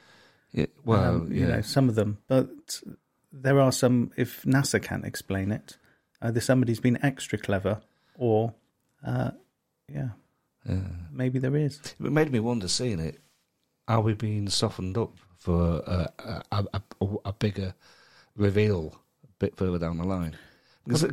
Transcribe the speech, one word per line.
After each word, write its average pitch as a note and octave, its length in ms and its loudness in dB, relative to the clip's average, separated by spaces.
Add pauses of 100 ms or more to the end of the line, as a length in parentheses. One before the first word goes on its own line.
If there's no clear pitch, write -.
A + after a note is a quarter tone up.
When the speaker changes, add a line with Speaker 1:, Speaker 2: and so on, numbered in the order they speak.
(520)
Speaker 1:
Yeah, - 140 0 (180)
well, F#2+ 320 4
Speaker 2:
Um, E2 160 -2
you C#3+ 140 2
Speaker 1:
yeah. A2+ 100 2
Speaker 2:
know, G#2+ 40 0
some C3+ 300 2
of G#2+ 40 -2
them. G#2 320 2
But - 540 -2 (520)
there C#3 280 4
are C3 120 6
some, B2 440 2
if - 280 -4
nasa C3+ 380 2
can't - 220 -6
explain F#2+ 480 -4
it, - 240 -10 (460)
either A#2 180 0
somebody's A#2+ 400 2
been B2 240 2
extra - 340 -2
clever G2 440 -2 (340)
or, A2+ 380 2 (520)
uh, B2 260 -2 (600)
yeah, C#3 180 -6 (560)
Speaker 1:
Yeah. F#2 140 -2 (320)
Speaker 2:
maybe B2+ 260 -2
there C3 180 0
is. D3+ 220 0 (240)
Speaker 1:
It - 100 -2
made D#3 200 2
me A#2 80 2
wonder, A2+ 280 -2
seeing A2 320 -2
it, D#2+ 200 -6 (680)
are A2+ 120 4
we A2 140 2
being G#2 340 -2
softened F#2+ 500 -2
up - 180 -4 (220)
for E2+ 380 2 (100)
a, F2+ 320 -2
a, - 320 -10
a, G2 320 -2 (180)
a, F#2+ 60 0 (200)
a G2 60 -6
bigger G2 420 -4 (640)
reveal G2+ 640 2 (220)
a - 40 -20 (120)
bit - 180 -2
further F#2 220 -2
down E2 200 -4
the E2+ 60 -4
line? F2+ 320 -4 (480)
Because, D3+ 200 0
Speaker 2:
Well, - 80 -2